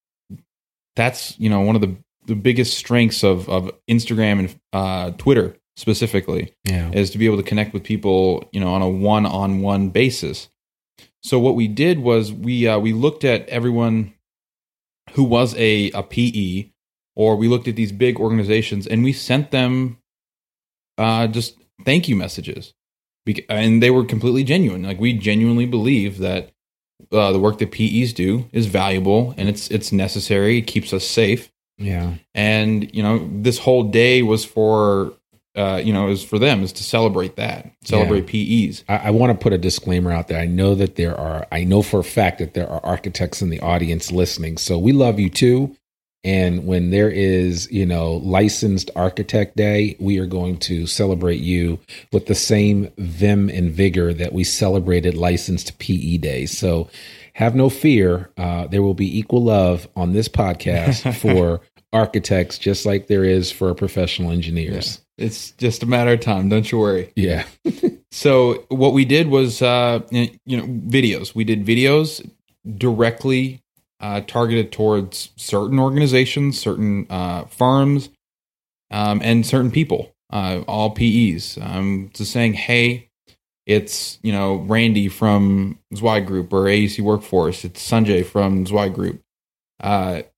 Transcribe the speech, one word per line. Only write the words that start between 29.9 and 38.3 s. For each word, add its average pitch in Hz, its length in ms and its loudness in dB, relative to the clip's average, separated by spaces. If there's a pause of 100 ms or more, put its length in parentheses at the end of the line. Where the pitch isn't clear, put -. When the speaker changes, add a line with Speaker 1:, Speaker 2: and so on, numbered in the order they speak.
Speaker 1:
necessary. 101 680 0
It 113 100 -4
keeps - 240 -4
us 95 120 -2
safe. 113 460 0 (280)
Speaker 2:
Yeah. 90 360 -4 (200)
Speaker 1:
And, 107 600 0
you 107 80 -4
know, 104 300 0
this 110 260 0
whole 127 260 2
day 120 380 4
was 110 220 0
for, 107 680 2 (420)
uh, 95 280 -2
you 110 80 2
know, 98 160 0
is 98 160 -2
for 107 160 -2
them, 117 240 2
is 92 80 -6
to - 100 -12
celebrate 98 540 0
that, - 340 -8 (140)
celebrate 101 400 2
Speaker 2:
Yeah. - 60 -16